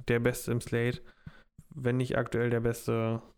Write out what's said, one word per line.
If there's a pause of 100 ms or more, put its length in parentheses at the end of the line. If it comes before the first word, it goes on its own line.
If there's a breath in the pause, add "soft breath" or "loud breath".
der
Beste
im
Slate, (680 loud breath)
wenn
nicht
aktuell
der
beste (160)